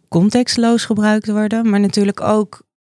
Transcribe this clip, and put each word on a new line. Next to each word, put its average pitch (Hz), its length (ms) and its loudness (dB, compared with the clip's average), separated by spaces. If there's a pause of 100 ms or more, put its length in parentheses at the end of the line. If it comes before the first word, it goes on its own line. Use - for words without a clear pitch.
contextloos 233 760 0
gebruikt 214 420 0
worden, 214 420 -2
maar 202 100 2
natuurlijk 202 420 0
ook 214 400 -2 (200)